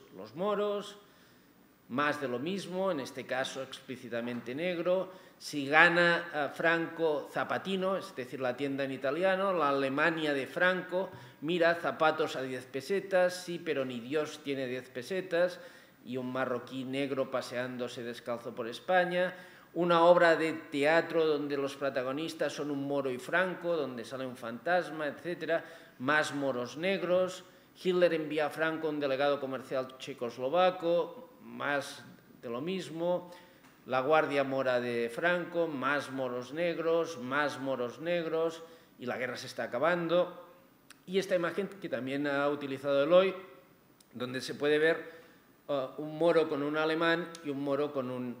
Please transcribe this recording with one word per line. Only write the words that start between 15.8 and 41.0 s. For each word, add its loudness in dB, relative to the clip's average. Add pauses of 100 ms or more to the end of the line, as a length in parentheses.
y -6
un -6
marroquí -4
negro -2
paseándose -6
descalzo -8
por -6
España. 2 (380)
Una 6
obra 10
de 2
teatro 2
donde 0
los -2
protagonistas -2
son -4
un -4
moro 0
y -4
Franco, 0
donde -4
sale -8
un -10
fantasma, -2
etcétera. -4 (340)
Más 2
moros -2
negros. 0 (400)
Hitler 4
envía 0
a -4
Franco -2
un -2
delegado 2
comercial -6
checoslovaco, 0 (120)
más -4 (360)
de -12
lo -6
mismo. -4 (540)
La 0
Guardia 4
Mora 2
de -2
Franco, 0
más -2
moros -6
negros, 0
más -2
moros -4
negros, -2 (340)
y -12
la -4
guerra -4
se -10
está -6
acabando. 0 (640)